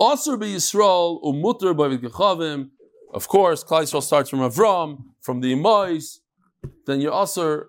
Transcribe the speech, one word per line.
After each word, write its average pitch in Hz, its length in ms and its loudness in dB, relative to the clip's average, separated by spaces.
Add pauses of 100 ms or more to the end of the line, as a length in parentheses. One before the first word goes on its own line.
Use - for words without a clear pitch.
Asur 269 380 2
B'Yisrael, 190 840 0
Umuter 175 500 0
B'Avid 143 280 0
Kechavim. 156 680 -2 (420)
Of - 140 -8
course, 185 380 2
Klal 160 180 2
Yisrael 147 200 -4
starts 143 280 0
from 135 100 -2
Avram, 156 600 0 (180)
from 123 200 -6
the 127 120 0
Imais. 180 680 0 (680)
Then 139 140 -2
you're 147 120 -2
Asur 175 560 -2